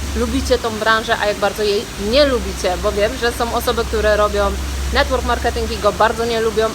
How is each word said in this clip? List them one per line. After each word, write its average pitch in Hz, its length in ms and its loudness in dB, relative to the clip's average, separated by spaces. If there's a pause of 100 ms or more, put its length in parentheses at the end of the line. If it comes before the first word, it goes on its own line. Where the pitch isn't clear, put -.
(160)
lubicie 240 420 0
tą 233 120 -2
branżę, 220 520 0
a 202 40 0
jak 208 120 0
bardzo 202 260 0
jej 208 220 0 (240)
nie 277 160 6
lubicie, 196 480 0 (100)
bo 208 80 0
wiem, 202 200 0 (100)
że 233 100 0
są 233 220 -2
osoby, 233 320 0
które 214 320 2
robią 202 340 2 (420)
network 254 320 0
marketing 233 460 -2
i 220 60 -4
go 202 140 2
bardzo 226 340 2
nie 233 160 0
lubią, 220 340 2